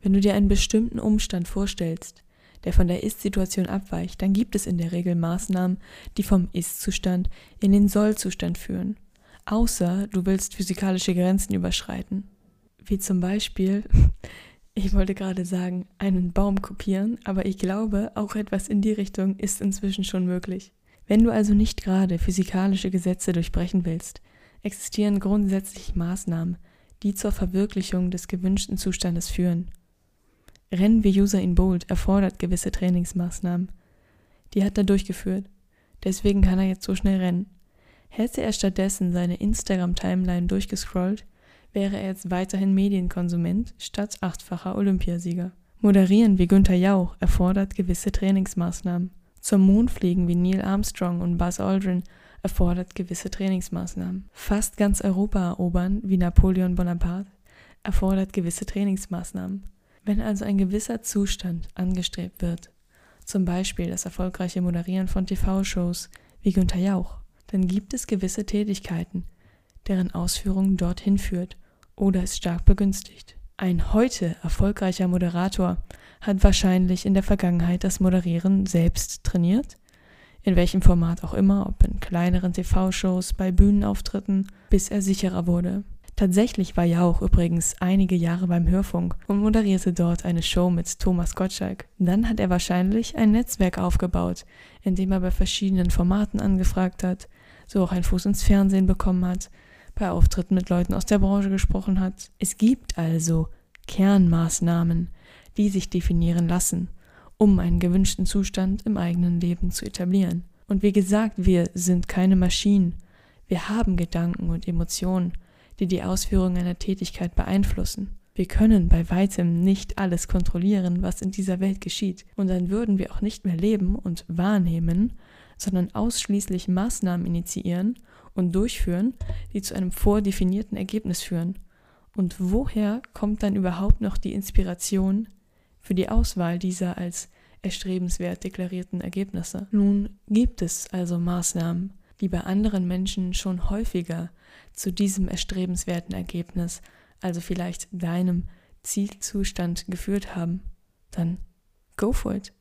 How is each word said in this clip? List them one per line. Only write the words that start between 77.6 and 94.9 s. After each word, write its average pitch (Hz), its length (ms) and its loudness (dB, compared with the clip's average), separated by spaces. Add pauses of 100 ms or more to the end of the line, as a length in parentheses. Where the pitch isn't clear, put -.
das 190 160 -2
Moderieren 185 680 2
selbst - 560 0
trainiert, 185 540 0 (640)
in 185 140 2
welchem 175 260 4
Format 170 400 6
auch - 120 -6
immer, 196 340 4
ob - 160 4
in - 160 -2
kleineren 180 520 0
T-V-Shows, 185 800 0
bei 185 180 -2
Bühnenauftritten, 202 960 2 (200)
bis 190 200 2
er 202 120 -2
sicherer 190 460 -2
wurde. 180 380 -2 (320)
Tatsächlich 196 600 0
war 175 80 2
Jauch 170 380 2
übrigens 170 580 2
einige 185 340 2
Jahre 170 320 0
beim 170 220 2
Hörfunk 180 480 0 (120)
und 202 100 0
moderierte 202 540 2
dort 170 320 0
eine 170 180 -2
Show 180 260 2
mit 175 300 -2
Thomas 175 360 0
Gottschalk. 190 520 -4 (120)
Dann 196 300 2
hat 220 100 0
er 196 120 2
wahrscheinlich 185 680 0
ein 214 160 4
Netzwerk 208 460 2
aufgebaut, 180 640 0 (380)
in 190 120 0